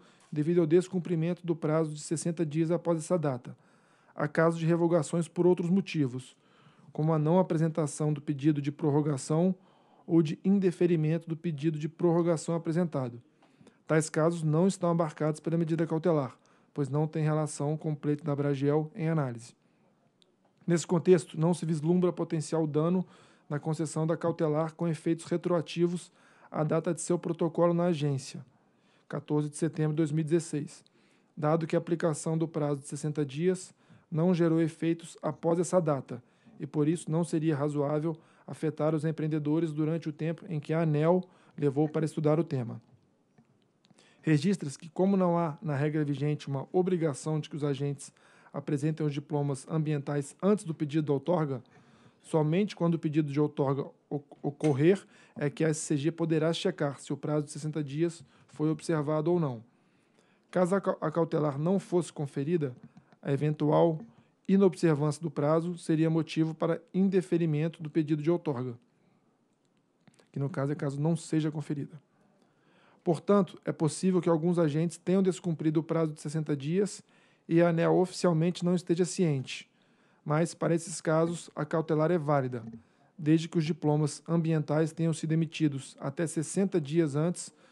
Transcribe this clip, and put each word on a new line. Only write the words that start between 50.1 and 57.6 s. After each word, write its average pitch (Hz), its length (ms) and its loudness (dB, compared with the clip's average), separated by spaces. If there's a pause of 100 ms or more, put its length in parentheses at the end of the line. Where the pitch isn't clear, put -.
antes 196 220 2
do 160 100 -6
pedido 151 340 -2
da 147 60 2
outorga, 139 480 -2 (600)
somente 160 540 0
quando 170 200 2
o 151 40 -2
pedido 151 320 0
de 139 80 0
outorga 143 460 0 (240)
o-, 143 140 -6 (180)
ocorrer 151 640 2 (300)
é 147 140 -2
que 151 140 -4
a 156 60 4
S 151 120 -2
C 156 160 -2
G 147 140 0
poderá 165 420 0
checar 156 460 -2
se - 120 -10
o 139 60 -6
prazo 147 280 -2
de 147 60 -14
sessenta 151 320 -6